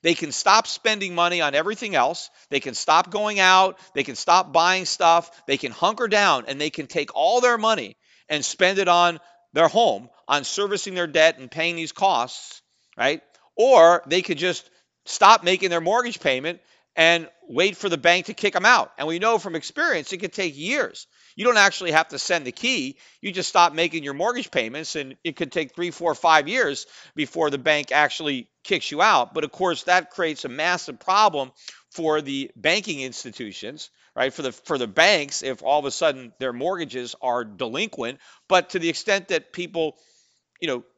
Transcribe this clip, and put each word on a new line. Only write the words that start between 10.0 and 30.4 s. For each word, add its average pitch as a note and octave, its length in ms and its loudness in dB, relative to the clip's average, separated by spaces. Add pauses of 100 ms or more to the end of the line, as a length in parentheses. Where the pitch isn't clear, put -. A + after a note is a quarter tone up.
on C#3 160 0
servicing G3 520 -4
their F3 100 -2
debt D#3+ 320 4
and B2+ 140 -18
paying E3+ 240 -4
these E3 160 -10
costs, - 720 -4 (340)
right? C#3+ 240 0 (340)
Or G3+ 520 8
they F3 160 0
could D#3 160 -6
just F3 280 -4 (380)
stop G#3+ 380 6
making F3+ 260 0
their E3+ 120 -2
mortgage A3+ 380 -2
payment D3 420 -4 (380)
and E3 300 2 (180)
wait F3 300 -2
for G3+ 120 -6
the E3+ 80 -2
bank F3 280 2
to G#3 80 -12
kick G3+ 220 -4
'em F#3 100 0
out. A#3 320 4
And D3 100 -6
we E3 120 -4
know A3 180 0
from F3 180 -6
experience, G#3+ 560 -4
it F#3+ 60 -10
could F3+ 160 -10
take E3 240 -6
years. A#3 480 -6 (300)
You G3+ 100 -6
don't B3 100 4
actually G3 360 2
have D#3 160 2
to D3 100 -12
send D#3 300 -2
the B2 40 -8
key. E3+ 460 -6 (240)
You G3 100 -8
just F3+ 180 -6
stop F3 240 4
making E3 300 -4
your C#3 120 -8
mortgage A#3 340 -4
payments, C3+ 460 -6
and C3+ 280 -10
it D#3+ 120 -8
could D#3+ 160 -6
take D#3+ 240 -6
three, F3 160 -6
four, E3 240 -2
five D#3 320 4
years F#3 400 -2 (280)
before D3+ 360 -2
the C#3 80 -6
bank D3 320 0
actually C#3+ 580 0 (140)
kicks - 260 -4
you D3+ 140 0
out. E3+ 320 2
But D#3 80 -4
of D3 80 -8
course, F3 320 -2
that F3+ 260 2
creates D#3+ 340 -6